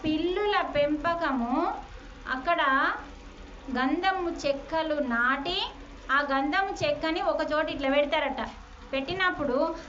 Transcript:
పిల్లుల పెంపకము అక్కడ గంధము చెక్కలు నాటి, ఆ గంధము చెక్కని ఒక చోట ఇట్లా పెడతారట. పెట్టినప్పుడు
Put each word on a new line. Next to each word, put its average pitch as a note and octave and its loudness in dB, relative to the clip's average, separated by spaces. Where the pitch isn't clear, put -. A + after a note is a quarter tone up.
పిల్లుల F4+ 0
పెంపకము D4 2
అక్కడ D#4+ 2
గంధము F4 2
చెక్కలు D#4 0
నాటి, C#4 2
ఆ - 4
గంధము D4+ 2
చెక్కని D#4+ 0
ఒక D4+ 0
చోట D4+ 2
ఇట్లా C#4 0
పెడతారట. D4 2
పెట్టినప్పుడు D4 0